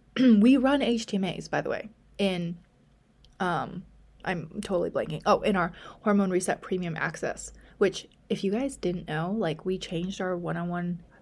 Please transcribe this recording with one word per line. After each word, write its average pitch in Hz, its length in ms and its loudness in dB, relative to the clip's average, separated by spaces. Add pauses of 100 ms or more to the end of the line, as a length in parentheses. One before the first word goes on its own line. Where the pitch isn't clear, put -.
<clears throat> - 140 -8
we 247 380 8
run 269 260 4
H 233 240 0
T - 120 -2
M 190 60 -2
As, 165 220 -6
by 147 140 -2
the - 100 -4
way, 120 200 -6 (280)
in, 175 380 -2 (840)
um, 175 460 -2 (400)
I'm 170 240 -4 (140)
totally 175 280 0
blanking. 151 360 -4
Oh, 202 160 6
in 196 120 2
our 175 160 0 (300)
Hormone 202 300 2
Reset 180 300 0
Premium 180 360 -4
Access, - 560 -6 (260)
which, 190 300 0 (220)
if 208 120 -4
you 190 80 0
guys 269 260 -2
didn't 175 300 -4
know, 160 240 -2
like, 175 340 -2
we 185 140 -2
changed 180 420 -6
our 185 160 -2
one-on-one 175 640 -4 (200)